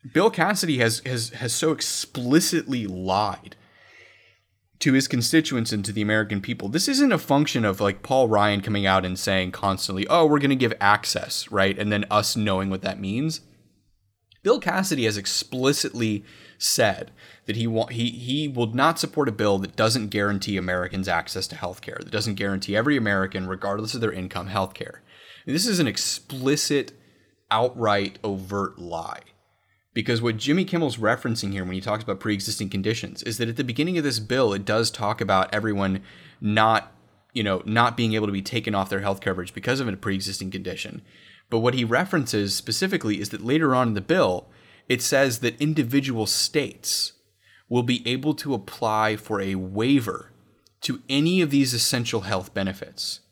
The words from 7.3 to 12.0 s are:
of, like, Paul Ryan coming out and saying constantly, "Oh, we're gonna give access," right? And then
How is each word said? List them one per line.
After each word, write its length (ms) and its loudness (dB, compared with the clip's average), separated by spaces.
of, 160 0
like, 200 0
Paul 260 4
Ryan 340 4
coming 240 0
out 180 6
and 140 -4
saying 340 0
constantly, 560 -2
"Oh, 160 6
we're 140 4
gonna 160 2
give 260 2
access," 720 2
right? 260 2
And 140 0
then 180 0